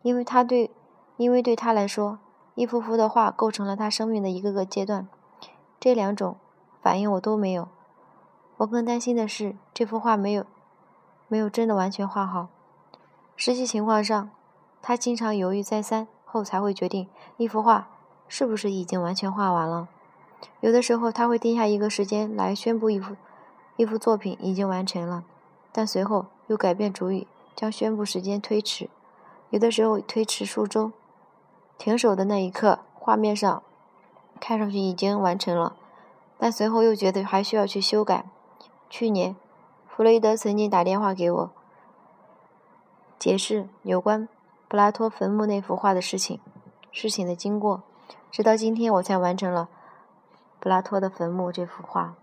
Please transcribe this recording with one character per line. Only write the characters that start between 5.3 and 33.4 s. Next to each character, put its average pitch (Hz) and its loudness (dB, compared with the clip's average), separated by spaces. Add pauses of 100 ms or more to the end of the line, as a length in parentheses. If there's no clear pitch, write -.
这 254 4
两 202 0
种 185 -4 (420)
反 180 2
应 208 0
我 185 0
都 214 -2
没 196 0
有。 180 -6 (880)
我 220 0
更 233 -2
担 240 -2
心 240 0
的 220 0
是， 208 -6 (180)
这 240 -2
幅 220 -6
画 220 2
没 202 0
有， 202 -2 (800)
没 214 -2
有 214 0
真 226 0
的 220 2
完 190 0
全 196 -6
画 196 -2
好。 180 -6 (840)
实 - -2
际 254 -2
情 214 -2
况 214 2
上， 208 -2 (500)
他 240 -2
经 240 -2
常 220 -2
犹 185 0
豫 202 -2
再 214 -2
三 220 -4 (180)
后 220 -4
才 190 -4
会 202 -2
决 190 -4
定 185 -6 (280)
一 233 -2
幅 220 -2
画 214 4 (400)
是 - -2
不 220 -2
是 202 -2
已 190 -4
经 180 -4
完 175 -2
全 190 -4
画 196 0
完 165 2
了。 170 -6 (720)
有 220 4
的 247 6
时 240 2
候 226 0
他 233 0
会 233 2
定 233 2
下 226 2
一 208 2
个 208 0
时 202 -2
间 214 -2
来 190 0
宣 226 -2
布 220 0
一 202 0
幅， 196 -12 (580)
一 233 4
幅 220 -2
作 220 2
品 196 -6
已 190 -2
经 196 -2
完 185 -2
成 175 -6
了， 175 -8 (480)
但 226 0
随 196 -2
后 196 -2 (200)
又 214 0
改 190 2
变 202 -2
主 185 -4
意， 190 -4 (300)
将 220 -4
宣 220 -2
布 208 -4
时 190 -6
间 202 -4
推 214 -2
迟。 - -8 (640)
有 214 0
的 226 4
时 220 4
候 214 4
推 220 -2
迟 - -4
数 208 -2
周， 220 -2 (840)
停 220 0
手 226 4
的 190 0
那 202 0
一 185 0
刻， 190 4 (160)
画 220 2
面 214 2
上 202 0 (800)